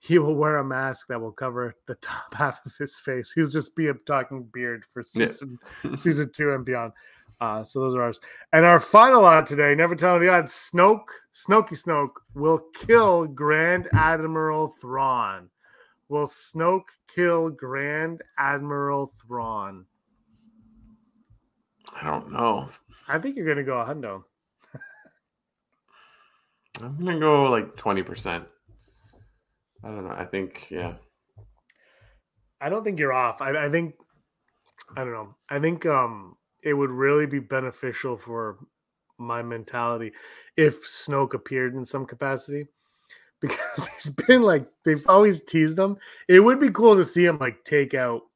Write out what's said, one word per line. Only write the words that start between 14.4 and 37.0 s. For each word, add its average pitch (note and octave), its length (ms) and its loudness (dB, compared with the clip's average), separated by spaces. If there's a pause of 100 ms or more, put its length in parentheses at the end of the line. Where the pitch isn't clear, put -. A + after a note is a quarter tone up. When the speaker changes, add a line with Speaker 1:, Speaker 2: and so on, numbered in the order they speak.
Speaker 1:
Thrawn. B2 800 -6 (600)
Will D3 180 -4
Snoke E3+ 640 -4 (180)
kill E3+ 440 -2
Grand D3 720 -8 (160)
Admiral C#3+ 800 -4
Thrawn? A2 640 -10 (2000)
Speaker 3:
I - 100 -14
don't - 280 -8
know. G#2+ 360 -4 (380)
Speaker 1:
I C#3+ 120 -4
think C#4 180 -8
you're F#3 100 -8
gonna C#3+ 160 -4
go C3 180 -6
a A#2 40 -4
hundo. A2+ 400 -12 (500)
<laughs> C#3 60 -18 (2000)
Speaker 3:
I'm C3+ 160 -14
gonna F3 220 -4
go, D3+ 240 4
like, A#2+ 320 0
twenty G2 260 -4
percent. F2 420 -8 (1400)
I - 40 -16
don't G#2 160 -14
know. F#2 120 -12
I F2 80 -10
think, F#2+ 460 -10
yeah. F2 240 -8 (1700)
Speaker 1:
I C#3 80 -6
don't G#3 140 -4
think G3+ 160 -6
you're C#3+ 140 0
off. B2 280 -2
I, C#3+ 260 -4
I D3 40 -2
think, E3 240 -4 (1040)
I C3 80 -8
don't B2 80 -10
know. G#2+ 240 -14 (120)
I C#3+ 120 -6
think, E3 260 -4
um, A#2 500 -4 (240)
it D3+ 120 -2
would C#3 160 -2
really C#3 360 0